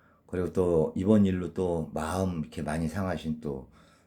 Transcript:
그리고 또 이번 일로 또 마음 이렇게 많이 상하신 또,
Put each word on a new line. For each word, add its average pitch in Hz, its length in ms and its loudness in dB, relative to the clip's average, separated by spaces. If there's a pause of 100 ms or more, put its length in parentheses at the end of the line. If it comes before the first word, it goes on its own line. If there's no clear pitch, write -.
(280)
그리고 90 240 -4
또 87 420 2
이번 101 320 6
일로 90 260 0
또 85 400 -2
마음 85 480 -2
이렇게 78 220 -8
많이 78 240 -2
상하신 80 540 -4
또, 69 320 -8 (340)